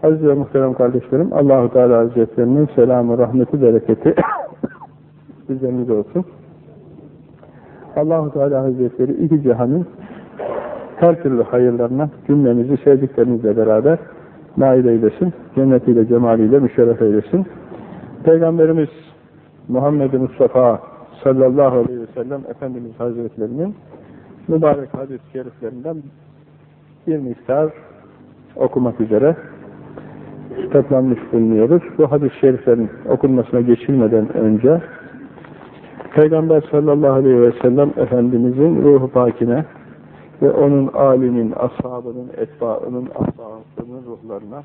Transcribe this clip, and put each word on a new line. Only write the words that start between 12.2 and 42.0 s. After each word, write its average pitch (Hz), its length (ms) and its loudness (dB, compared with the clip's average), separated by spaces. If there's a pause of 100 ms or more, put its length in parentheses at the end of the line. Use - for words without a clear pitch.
cümlemizi 135 500 2
sevdiklerinizle 120 800 2
beraber 113 420 2 (580)
nail 131 280 2
eylesin, 117 480 0 (220)
cennetiyle, 127 540 2
cemaliyle 117 500 2
müşerref 117 440 2
eylesin. 107 440 0 (800)
Peygamberimiz 160 640 2 (800)
Muhammed 135 440 0
Mustafa 127 680 0 (440)
sallallahu 131 540 2
aleyhi 120 220 -4
ve 113 140 -14
sellem 127 260 -10 (100)
Efendimiz 120 480 -14
Hazretlerinin 120 760 -8 (720)
mübarek 147 460 0
hadis-i 135 380 -12
şeriflerinden 127 640 -12 (1120)
bir 160 120 -2
miktar 139 540 -4 (840)
okumak 127 440 -2
üzere 113 360 2 (1300)
kitaplanmış 131 560 0 (140)
bulunuyoruz. 113 500 2 (160)
Bu 139 140 2
hadis-i 143 280 -2
şeriflerin 120 500 2 (180)
okunmasına 127 520 0
geçilmeden 117 760 0
önce 113 440 2 (1300)
Peygamber 156 560 4
sallallahu 147 420 2
aleyhi 131 300 4
ve 120 100 4 (100)
sellem 135 340 2
Efendimizin 123 840 0
ruhu 139 260 4
pakine 123 560 0 (800)
ve 139 80 4
onun 143 440 0
âlinin, 127 600 0
ashabının, 123 800 -10